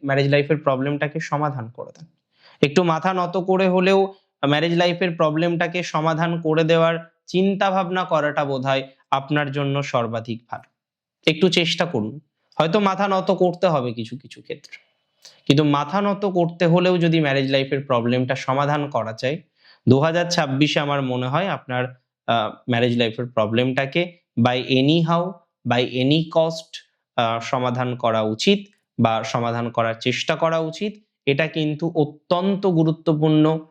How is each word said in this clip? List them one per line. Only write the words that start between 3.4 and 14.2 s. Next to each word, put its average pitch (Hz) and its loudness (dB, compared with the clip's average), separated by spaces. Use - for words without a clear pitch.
হলেও 190 2
ম্যারেজ 156 2
লাইফের 175 0
প্রবলেমটাকে 170 -2
সমাধান 165 -2
করে 160 2
দেওয়ার 165 2
চিন্তা 196 0
ভাবনা 185 -2
করাটা 147 0
বোধহয় 135 -2
আপনার 139 0
জন্য 139 -2
সর্বাধিক 113 -4
ভালো। - -14
একটু 170 2
চেষ্টা 170 2
করুন, 123 -4
হয়তো 165 2
মাথা 196 2
নত 190 0
করতে 180 2
হবে 127 0
কিছু 117 -10
কিছু - -20